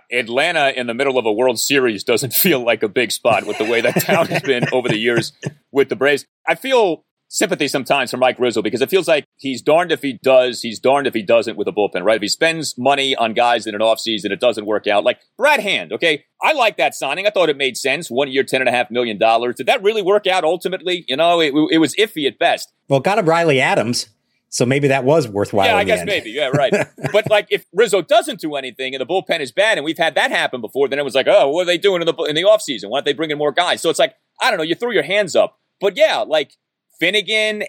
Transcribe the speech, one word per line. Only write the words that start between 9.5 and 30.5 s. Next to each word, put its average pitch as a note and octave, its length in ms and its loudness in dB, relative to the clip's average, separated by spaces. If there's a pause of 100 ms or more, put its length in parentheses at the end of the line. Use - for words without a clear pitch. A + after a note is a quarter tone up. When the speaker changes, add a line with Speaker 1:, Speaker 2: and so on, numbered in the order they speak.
Speaker 1:
darned E3 300 2
if D3 100 -2
he C3 220 -8
does, B2+ 380 4
he's A2+ 180 -10
darned C3+ 260 2
if A#2 80 -2
he A2+ 80 -4
doesn't A2+ 360 0
with G2 100 -4
a F#2 60 -4
bullpen, F#2+ 320 -2
right? A2 100 4
If G2 60 -4
he G2+ 80 -4
spends D#3+ 480 -4
money C#3 400 0
on A2+ 160 -2
guys A#2+ 340 0
in G#2+ 80 -6
an G#2 60 -4
offseason, A2 500 0
it G2 80 -4
doesn't A2+ 260 0
work G#2 220 -2
out. G#2 160 2
Like A#2+ 160 -2 (180)
Brad C#4 220 2
Hand, F3 320 -4
okay? D3+ 320 -2 (180)
I A3+ 120 2
like A#3 240 0
that D3+ 180 -2
signing. D#3+ 320 -6
I - 20 2
thought F3+ 200 2
it C#3 80 -2
made C3 180 -2
sense. C#3+ 340 -4
One C3+ 220 -2
year, C3 140 0
ten C3 160 -2
and B2 80 0
a - 20 2
half B2 180 -2
million A#2 280 -2
dollars. A#2 380 2
Did C3 100 -10
that A3+ 180 0
really G#3+ 180 0
work G3 260 2
out F3+ 180 0
ultimately? F3+ 640 -4
You C3 80 -2
know, E3+ 240 4
it, D3+ 100 2 (200)
it E3 80 4
was D#3 160 2
iffy F#3 300 -2
at - 140 -2
best. D3 320 0 (160)
Speaker 2:
Well, C#3 140 2
got G3+ 180 0
him F#3+ 60 -2
Riley D#3+ 340 4
Adams. C3 480 0 (420)
So - 160 0
maybe C#3 220 2
that C3+ 160 2
was D3 240 4
worthwhile G2+ 380 0
Speaker 1:
Yeah, G#2+ 100 4
I G#2 60 2
Speaker 2:
in G2 60 -2
the - 40 0
Speaker 1:
guess G#2 80 2
Speaker 2:
end. E2+ 80 -6
Speaker 1:
maybe. D#3+ 240 -4
Yeah, C#3+ 160 -2
right. D#3 260 0
Speaker 2:
<laughs> - 380 -4
Speaker 1:
But, G#3+ 180 2
like, G#3 200 2
if G3 240 -2
Rizzo G3 280 2
doesn't C#4 380 0
do D3+ 160 -8
anything C3 400 -8
and C3 60 -8
the B2 40 -2
bullpen E3+ 360 -2
is B2+ 100 -8
bad, G#3 260 2
and C#3+ 60 -4
we've D#3+ 140 -6
had D#3+ 180 0
that A#3+ 160 0
happen D3 300 -2